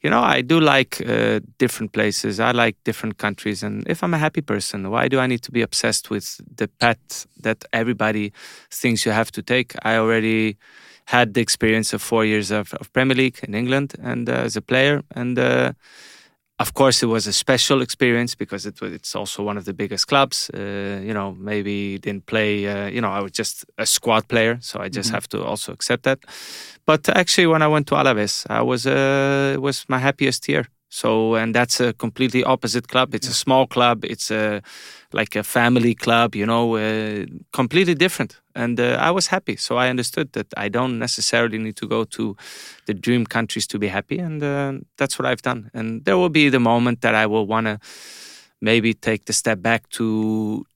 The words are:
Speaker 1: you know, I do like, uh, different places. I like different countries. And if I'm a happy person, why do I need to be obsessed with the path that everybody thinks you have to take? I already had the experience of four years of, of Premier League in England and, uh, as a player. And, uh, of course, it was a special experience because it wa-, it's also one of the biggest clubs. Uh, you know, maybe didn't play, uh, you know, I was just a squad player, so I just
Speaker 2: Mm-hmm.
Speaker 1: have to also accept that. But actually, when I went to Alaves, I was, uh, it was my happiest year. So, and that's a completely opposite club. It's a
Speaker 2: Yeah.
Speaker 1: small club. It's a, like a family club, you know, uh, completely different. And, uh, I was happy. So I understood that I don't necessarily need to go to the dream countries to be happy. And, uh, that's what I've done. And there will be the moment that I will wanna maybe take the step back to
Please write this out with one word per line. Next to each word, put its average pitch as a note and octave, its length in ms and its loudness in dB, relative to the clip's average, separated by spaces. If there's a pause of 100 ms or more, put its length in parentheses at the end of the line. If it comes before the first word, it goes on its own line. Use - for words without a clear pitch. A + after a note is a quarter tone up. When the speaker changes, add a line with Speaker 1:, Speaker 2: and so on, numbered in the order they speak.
Speaker 1:
you D3+ 60 0
know, - 120 4 (160)
I C3 40 0
do E3 180 2
like, C#3 460 2
uh, A2 340 2 (180)
different A#2 340 -2
places. G#2+ 480 -2
I A#2 120 2 (140)
like A2+ 100 0 (100)
different A2 320 -4
countries. G#2 460 -4
And G#2 260 -6
if E3+ 140 -2
I'm F3 100 0
a D#3 40 0
happy D#3 240 0
person, G2+ 480 -4
why B2+ 200 0
do C3 100 2
I B2+ 80 2
need A#2+ 140 -2
to - 100 -16
be A#2 120 0
obsessed - 460 -2
with - 300 -8 (180)
the G#2 100 -2 (120)
path - 460 -2 (180)
that A2 280 -2
everybody G#2+ 600 0 (500)
thinks A#2 240 0
you A2 80 2
have A2 180 0
to A2 100 -8
take? B2 320 -2 (100)
I A2+ 140 2
already A2 580 2 (500)
had A#2+ 280 2
the A#2+ 80 2
experience A2 540 2
of G2 60 -6
four A2+ 220 2
years G#2+ 280 0
of, G#2 280 -2
of - 140 -12
Premier C3 240 2
League C3 300 0
in G2+ 60 -8
England B2+ 480 0
and, A#2+ 280 -4
uh, B2 160 0
as A2+ 100 -4
a G#2+ 60 -2
player. C#3 400 2 (140)
And, B2 220 -2
uh, B2+ 360 2 (880)
of G#2 160 -2
course, C3+ 280 4
it A#2+ 40 2
was A2 200 0
a G2+ 60 -2
special C3 480 2
experience A#2+ 540 0
because G2 340 -8
it - 120 -16
wa-, G2+ 120 -8
it's - 220 -12
also G2+ 280 -6
one G#2 140 -4
of F2+ 80 -10
the G2+ 80 -8
biggest G2 340 -4
clubs. C#3 460 0
Uh, G2 500 -8
you A2 100 -6
know, G2 260 -4
maybe G2+ 580 -4
didn't G2+ 280 -8
play, G#2 420 0
uh, G2+ 200 -4
you A#2 140 -4
know, G#2 100 -2
I G2+ 100 -4
was G2 100 -8
just - 340 -6 (120)
a A2 80 -4
squad - 420 2
player, A2+ 340 2
so - 180 -12
I F#2+ 100 -8
just G2+ 200 -6
Speaker 2:
Mm-hmm. G#2+ 60 -2
Speaker 1:
have G2+ 140 -6
to G#2 140 -6
also - 300 -6
accept - 300 -2
that. C3+ 160 2 (680)
But D#3 240 4
actually, F3+ 380 4
when D#3+ 160 4
I D3+ 40 4
went D3+ 200 2
to C#3 80 0
Alaves, A#2+ 540 2
I A2+ 120 0
was, B2 240 0
uh, C#3 680 2
it C3+ 60 -4
was C3+ 280 -4
my C3 100 0
happiest C3+ 480 0
year. C#3 180 0 (240)
So, A2 460 2
and A2+ 200 0
that's A#2+ 260 2
a A#2+ 120 2
completely B2 500 -2
opposite A#2+ 440 -2
club. B2+ 280 0
It's A2+ 120 -4
a - 40 -6
Speaker 2:
Yeah. - 120 -2
Speaker 1:
small C3 240 4
club. A#2+ 380 2
It's - 240 -8
a, G#2+ 320 -2 (500)
like G#2+ 280 -4
a G2+ 40 -4
family A#2+ 520 4
club, A#2 400 2
you G2+ 100 0
know, A#2 320 2
uh, G#2+ 480 -2 (260)
completely E3 440 2
different. E3 440 -2 (160)
And, A#2+ 240 -2
uh, B2 180 2 (120)
I - 0 -
was F3+ 180 0
happy. F#3 300 -2
So - 200 -4
I B2+ 120 2
understood B2 440 -2
that G#2+ 120 -4 (100)
I G#2 140 -4
don't A#2+ 300 -2
necessarily A#2 580 0
need A2 200 -6
to A2 100 -8
go A2 180 0
to G#2+ 300 -6 (500)
the A2 80 -2
dream A#2+ 320 0
countries A2+ 420 -4
to G#2+ 120 -6
be G#2 80 0
happy. G2+ 320 -4
And, D#3 240 -6
uh, C#3 300 -2 (240)
that's C#3 200 -2
what B2+ 80 -4
I've B2+ 160 -2
done. A#2+ 320 -6
And A2+ 320 -6
there F#3+ 120 4
will F3+ 120 4
be D3 200 6
the C3 100 4
moment A#2+ 420 4
that A2+ 140 2
I A2 100 4
will G#2+ 220 0
wanna A2 320 -2 (840)
maybe A2+ 320 4
take A2 320 -2
the G#2+ 80 -4
step G#2+ 280 0
back A2+ 280 0
to A2 760 -2 (100)